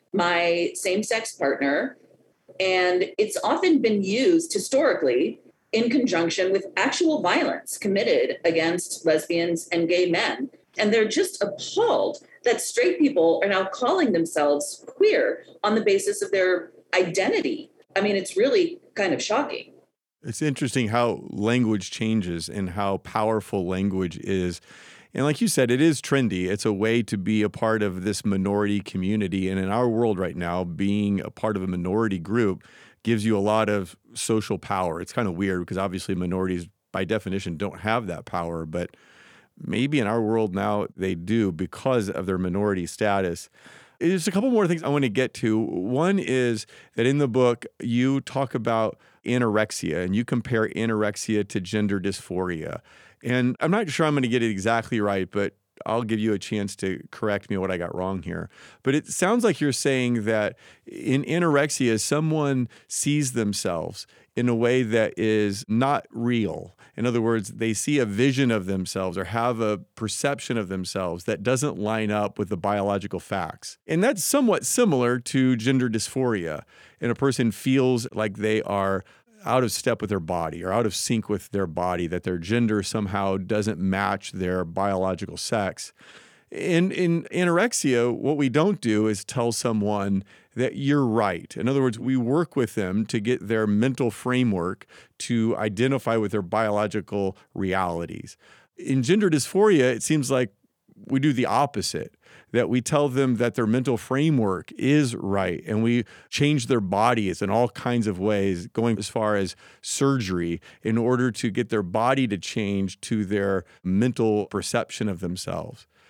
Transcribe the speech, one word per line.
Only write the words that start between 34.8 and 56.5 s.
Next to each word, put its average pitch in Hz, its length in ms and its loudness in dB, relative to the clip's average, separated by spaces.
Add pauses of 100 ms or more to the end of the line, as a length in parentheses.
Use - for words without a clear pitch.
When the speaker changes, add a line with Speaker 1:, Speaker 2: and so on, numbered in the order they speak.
Speaker 2:
It's 87 140 -12
kind 117 140 0
of 90 80 -2
weird 95 240 0
because 90 180 -6
obviously 95 380 -4
minorities 90 520 -2 (240)
by 92 140 -4
definition 95 500 -4
don't 101 260 -8
have 110 260 0
that 85 180 -8
power, 85 400 -6
but 87 320 -6 (680)
maybe 139 360 0
in 107 80 2
our 113 160 2
world 107 320 0
now 104 320 0 (100)
they 95 160 -2
do 98 380 0
because 98 580 -2
of 92 160 -6
their 92 140 0
minority 92 480 0
status. 98 600 -2 (520)
There's 175 280 0
a 202 40 0
couple 202 180 2
more 214 180 4
things 165 140 -2
I - 80 -4
want 143 140 2
to 127 60 2
get 117 260 0
to. 110 220 2
One 120 640 0
is 120 460 0 (300)
that 117 100 2
in 139 140 4
the 143 100 2
book, 120 360 2 (140)
you 127 420 2
talk 135 340 -4
about 113 420 0 (280)
anorexia 107 800 0
and 92 120 0
you 120 100 0
compare 117 440 0
anorexia 107 800 -2
to 101 140 -4
gender 101 380 -2
dysphoria. 87 800 -6 (420)
And 123 360 0
I'm 160 120 0
not 202 180 0
sure 160 160 0
I'm 151 80 2
gonna 135 140 2
get 117 160 0
it 113 80 2
exactly 113 480 0
right, 98 320 -2
but 101 240 -2 (300)
I'll 117 180 -2
give 110 160 -2
you 110 140 0
a 101 60 0
chance 101 380 -6